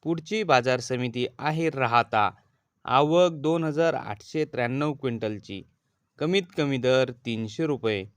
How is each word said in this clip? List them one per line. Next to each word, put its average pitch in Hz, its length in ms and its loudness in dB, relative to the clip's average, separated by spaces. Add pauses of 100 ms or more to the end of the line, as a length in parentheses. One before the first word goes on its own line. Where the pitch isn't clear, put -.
पुढची 170 400 -4
बाजार 127 380 4
समिती 123 460 -4 (120)
आहे 156 320 -2
राहाता. 117 600 2 (540)
आवक 160 480 4
दोन 160 320 -2
हजार 160 300 0
आठशे 127 500 -6
त्र्याण्णव 135 480 -2
क्विंटलची. 110 720 -6 (560)
कमीत 185 240 0 (140)
कमी 143 200 0
दर 127 340 2 (160)
तीनशे 113 400 -4
रुपये 113 400 -2 (100)